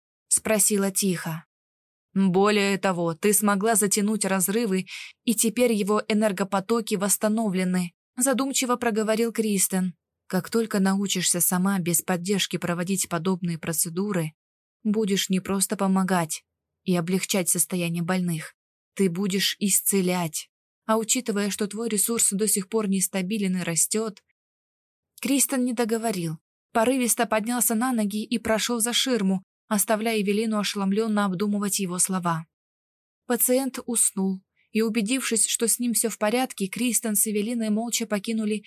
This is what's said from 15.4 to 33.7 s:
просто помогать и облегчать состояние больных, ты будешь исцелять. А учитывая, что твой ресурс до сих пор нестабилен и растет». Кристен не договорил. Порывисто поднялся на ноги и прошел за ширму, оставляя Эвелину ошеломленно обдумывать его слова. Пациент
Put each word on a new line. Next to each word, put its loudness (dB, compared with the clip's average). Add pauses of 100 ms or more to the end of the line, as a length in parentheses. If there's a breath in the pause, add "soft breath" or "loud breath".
просто -2
помогать 0 (400)
и 2
облегчать 0
состояние -2
больных, -2 (400)
ты 2
будешь -2
исцелять. 0 (380)
А 2
учитывая, 0
что -2
твой -6
ресурс 0
до 0
сих -2
пор -2
нестабилен 0
и -4
растет». -2 (960)
Кристен 2
не 0
договорил. -2 (340)
Порывисто 2
поднялся 0
на 0
ноги -2
и -4
прошел -2
за 0
ширму, 0 (260)
оставляя 0
Эвелину 0
ошеломленно 0
обдумывать 0
его -2
слова. 0 (800)
Пациент 0